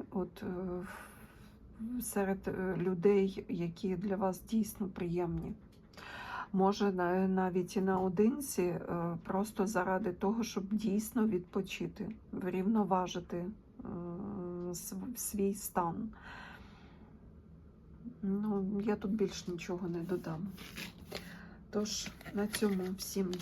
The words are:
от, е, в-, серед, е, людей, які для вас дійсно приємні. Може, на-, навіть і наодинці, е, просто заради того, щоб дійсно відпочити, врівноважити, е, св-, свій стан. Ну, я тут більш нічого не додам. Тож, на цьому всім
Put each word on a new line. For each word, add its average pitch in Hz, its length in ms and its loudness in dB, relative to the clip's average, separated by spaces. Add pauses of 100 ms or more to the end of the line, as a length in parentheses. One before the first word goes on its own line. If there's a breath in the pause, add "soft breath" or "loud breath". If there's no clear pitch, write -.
(120)
от, 180 320 -4
е, - 20 -6
в-, 190 1600 -8
серед, 196 460 0
е, 185 300 0
людей, 190 720 4
які 175 460 0
для 190 200 0
вас 190 280 0
дійсно 214 440 0
приємні. 170 680 -2 (960 loud breath)
Може, 202 380 6
на-, 185 360 4
навіть 185 500 2
і 196 40 4
наодинці, 190 800 4
е, 170 640 0
просто 196 440 0
заради 185 460 2
того, 214 300 2
щоб 190 300 -2
дійсно 214 540 2
відпочити, 196 880 -2 (160)
врівноважити, 185 1040 2
е, - 500 -8 (880)
св-, 190 440 -6
свій 196 360 0
стан. 190 560 0 (2000 loud breath)
Ну, 202 600 2
я 208 140 4
тут 196 160 -2
більш 208 360 0
нічого 175 400 -2
не 170 120 0
додам. 170 480 -2 (1200 loud breath)
Тож, - 420 -2 (220)
на 202 140 2
цьому 202 360 2 (140)
всім 190 340 -2 (100)